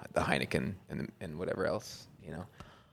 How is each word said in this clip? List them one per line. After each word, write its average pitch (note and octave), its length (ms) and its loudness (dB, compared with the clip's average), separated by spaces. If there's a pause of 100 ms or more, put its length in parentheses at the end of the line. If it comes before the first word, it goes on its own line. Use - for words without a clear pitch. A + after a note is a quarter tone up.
(120)
the - 80 4
Heineken C#2+ 540 4 (160)
and, C#2+ 200 -2 (120)
and D#2+ 160 -6
whatever F#2 260 0
else. - 420 -2 (160)
You D#2 100 -8
know, E2+ 140 -6 (460)